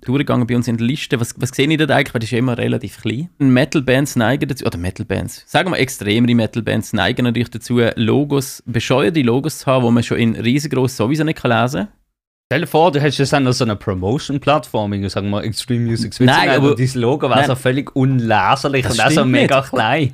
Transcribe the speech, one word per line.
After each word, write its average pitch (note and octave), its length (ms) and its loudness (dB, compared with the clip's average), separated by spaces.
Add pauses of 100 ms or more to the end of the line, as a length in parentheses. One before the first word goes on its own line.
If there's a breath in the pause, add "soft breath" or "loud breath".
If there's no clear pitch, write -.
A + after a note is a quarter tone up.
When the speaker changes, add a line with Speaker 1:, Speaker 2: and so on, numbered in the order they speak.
Speaker 1:
durchgegangen B2 420 0
bei A#2+ 100 -2
uns A#2+ 120 0
in A#2 80 -2
der A#2 100 -2
Liste. C#3 340 -4
Was, - 180 -4
was C3 120 -4
sehe C#3 180 0
ich D#3 100 2
da D3 160 0
eigentlich? C#3 180 0
Weil A#2+ 80 -4
das A2+ 80 -6
ist - 40 -6
ja A#2 60 0
immer A#2+ 200 0
relativ A#2 420 -4
klein. A#2 380 -6
Metal-Bands C3 800 2
neigen B2+ 320 0
dazu, - 180 -8
oder - 120 -4
Metal-Bands, F#2+ 680 -6
sagen E3+ 240 0
wir - 80 -2
extremere A#2+ 560 0
Metal-Bands A2 580 -2
neigen A2+ 320 0
natürlich A#2+ 260 -2
dazu, A#2+ 300 -2 (160)
Logos, C3+ 720 -2
bescheuerte C3+ 560 0
Logos C3 380 0
zu - 60 -14
haben, C3 180 2
wo A#2 60 2
man A#2 120 4
schon - 160 -2
in A#2 180 2
riesengroß C3 600 0
sowieso D3 280 0
nicht D#3 160 -2
kann C3 100 0 (120)
lesen C#3 240 -2
kann. - 20 -20 (640)
Speaker 2:
Stell D3+ 80 0
dir E3+ 60 -2
vor, D#3 260 4
du C#3+ 80 0
hättest C#3+ 180 0
jetzt C#3 160 2
auch C#3+ 60 2
noch B2+ 140 2
so C3 100 0
eine G#2+ 120 0
Promotion-Plattform, A2 1160 -2
irgendwie, G2 160 -4
sagen G2+ 200 -4
wir G2+ 100 -2
mal, F2+ 60 -4
Extreme A#2 420 -4
Music A2+ 260 -2
Switzerland, C#3+ 360 4
Speaker 1:
Nein, C3 100 2
aber C#3 140 4
Speaker 2:
und A2 60 0
dein B2+ 220 -2
Logo C#3 300 0
wäre A2 80 4
Speaker 1:
nein. C#3+ 100 4
Speaker 2:
so C3 60 0
völlig C3 420 -2
unleserlich B2+ 840 2
Speaker 1:
Das A2 100 -2
Speaker 2:
und A2+ 80 0
auch A2 60 4
so D3+ 60 4
Speaker 1:
stimmt C3 180 4
Speaker 2:
mega C3+ 300 4
Speaker 1:
nicht. C3 100 -6
Speaker 2:
klein. B2+ 440 0